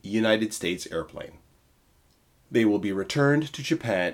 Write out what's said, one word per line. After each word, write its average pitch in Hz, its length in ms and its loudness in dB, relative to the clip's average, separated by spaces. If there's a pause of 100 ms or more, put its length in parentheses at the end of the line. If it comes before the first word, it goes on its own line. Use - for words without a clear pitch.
United 110 500 2
States 90 380 -4
airplane. - 480 -10 (1120)
They 117 120 4
will 104 160 4
be 98 120 -2
returned 143 640 0
to 139 100 -14
Japan 98 500 -2